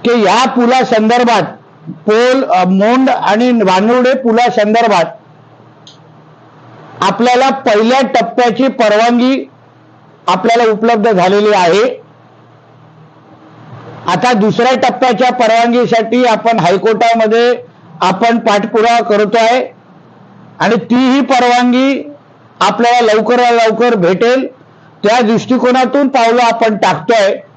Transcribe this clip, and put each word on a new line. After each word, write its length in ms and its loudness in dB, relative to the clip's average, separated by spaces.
की 160 0
या 280 2
पुलासंदर्भात, 920 0
पोल, 540 0
अ, 200 0
मोंड 460 2
आणि 400 0
वानिवडे 640 0
पुलासंदर्भात 920 0
आपल्याला 500 0
पहिल्या 500 0
टप्प्याची 680 0
परवानगी 840 0
आपल्याला 460 0
उपलब्ध 380 0
झालेली 440 2
आहे. 480 0
आता 260 0
दुसऱ्या 560 0
टप्प्याच्या 440 0
परवानगीसाठी 920 0
आपण 340 0
हायकोर्टामध्ये 1040 0
आपण 380 0
पाठपुरावा 640 0
करतो 360 0
आहे 360 0
आणि 140 0
तीही 460 0
परवानगी 920 0
आपल्याला 520 0
लवकरात 400 0
लवकर 420 0
भेटेल, 680 -2
त्या 120 2
दृष्टिकोनातून 880 0
पावलं 340 0
आपण 340 0
टाकतोय. 580 0